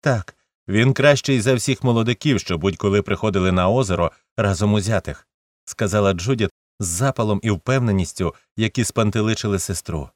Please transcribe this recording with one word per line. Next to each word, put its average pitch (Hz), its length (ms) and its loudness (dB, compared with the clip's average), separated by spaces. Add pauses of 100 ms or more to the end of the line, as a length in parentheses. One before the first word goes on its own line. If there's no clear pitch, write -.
Так, 120 340 -2 (320)
він 117 260 2
кращий 135 480 2
за 131 120 2
всіх 127 300 -2
молодиків, 117 560 2
що 87 180 -4
будь-коли 98 440 0
приходили 95 500 0
на 90 180 2
озеро 92 420 0 (260)
разом 104 360 2
узятих, 98 540 -4 (380)
сказала 101 480 0
Джудіт 101 360 -2 (300)
з 101 60 -4
запалом 107 580 -2
і 110 80 0
впевненістю, 98 840 0 (220)
які 110 260 0
спантеличили 107 760 0
сестру. 80 560 -6